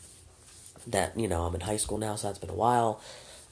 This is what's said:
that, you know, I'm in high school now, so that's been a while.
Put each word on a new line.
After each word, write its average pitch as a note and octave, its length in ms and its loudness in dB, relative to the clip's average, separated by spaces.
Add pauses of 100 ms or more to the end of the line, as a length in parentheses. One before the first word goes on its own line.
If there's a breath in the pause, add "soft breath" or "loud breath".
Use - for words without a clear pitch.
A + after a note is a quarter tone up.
(880)
that, G2+ 320 0
you A2+ 100 2
know, E2+ 160 2
I'm E2+ 100 0
in F2 80 -4
high G#2+ 140 0
school G#2+ 220 -2
now, G#2+ 180 -2
so G#2 100 -4
that's G2+ 120 -4
been F#2 120 -8
a F#2 40 -6
while. A2+ 460 4 (520 loud breath)